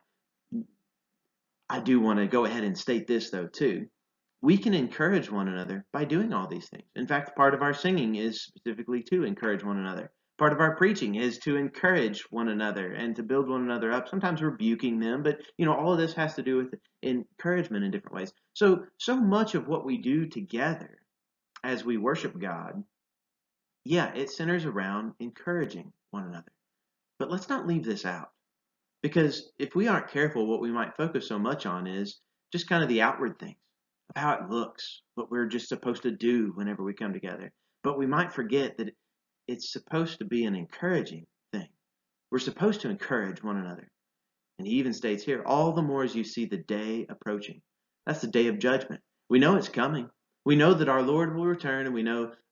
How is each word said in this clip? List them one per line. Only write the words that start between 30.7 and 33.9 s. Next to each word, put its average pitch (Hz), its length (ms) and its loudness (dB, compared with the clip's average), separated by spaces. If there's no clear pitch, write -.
focus 156 320 -2
so 107 100 -4
much 127 260 -2
on 90 220 -4
is 98 320 -6
just 175 160 -4
kind 170 160 4
of 131 60 2
the 110 140 4
outward 123 360 0
things, - 160 -12